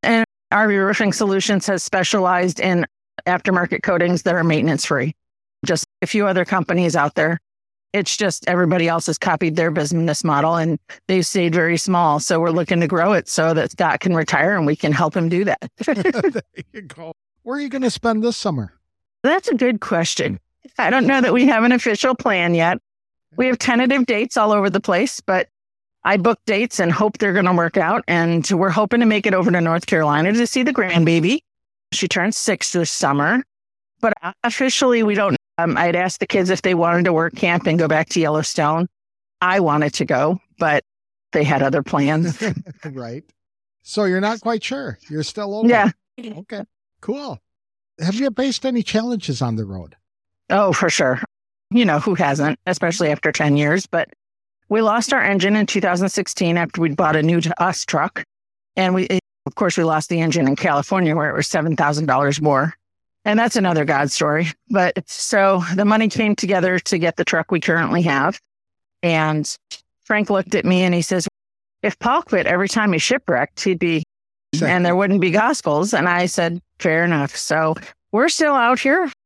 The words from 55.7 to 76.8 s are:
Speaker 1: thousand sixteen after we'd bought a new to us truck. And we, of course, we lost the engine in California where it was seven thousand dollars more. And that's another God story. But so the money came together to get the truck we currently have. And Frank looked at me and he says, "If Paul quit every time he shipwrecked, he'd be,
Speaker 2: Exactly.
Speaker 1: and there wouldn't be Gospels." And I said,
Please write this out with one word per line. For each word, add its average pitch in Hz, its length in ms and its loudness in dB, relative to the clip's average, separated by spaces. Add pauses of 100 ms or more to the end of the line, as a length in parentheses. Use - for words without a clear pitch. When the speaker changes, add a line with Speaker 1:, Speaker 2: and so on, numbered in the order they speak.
Speaker 1:
thousand 180 300 0
sixteen 175 480 -2
after 170 240 -2
we'd 156 160 0
bought 156 180 2
a 156 60 2
new 170 180 2
to 165 220 -2
us 175 240 -2
truck. - 380 -4 (520)
And 185 180 0
we, 185 140 0 (380)
of 139 80 -10
course, 185 240 0
we 170 60 2
lost 156 260 0
the 170 100 -2
engine 160 260 0
in 135 80 2
California 156 640 0
where 151 140 -2
it - 40 -6
was 156 120 -2
seven 160 280 -2
thousand 151 300 0
dollars 143 380 0
more. 151 320 2 (500)
And 214 140 2
that's 233 180 0
another 175 300 2
God 143 240 2
story. 156 380 0 (200)
But 185 400 0
so 196 540 2 (120)
the 202 120 2
money 220 220 4
came 208 280 0
together 185 440 0
to - 180 -2
get 165 180 0
the 170 80 -2
truck - 260 -2
we 185 80 0
currently 165 440 0
have. 151 360 0 (640)
And 156 480 0 (540)
Frank 208 240 -2
looked 190 260 -2
at 185 120 0
me 185 160 2
and 180 100 2
he 175 80 0
says, 175 260 -2 (560)
"If 208 160 -4
Paul 262 220 0
quit 202 260 -2
every 180 220 0
time 214 240 0
he 160 60 0
shipwrecked, 147 680 -2
he'd 185 140 0
be, 165 240 -2 (500)
Speaker 2:
Exactly. 160 220 0
Speaker 1:
and 180 100 2
there 175 100 2
wouldn't 196 280 2
be 185 80 2
Gospels." 208 640 0
And 170 120 2
I 175 200 0
said, 170 340 -2 (200)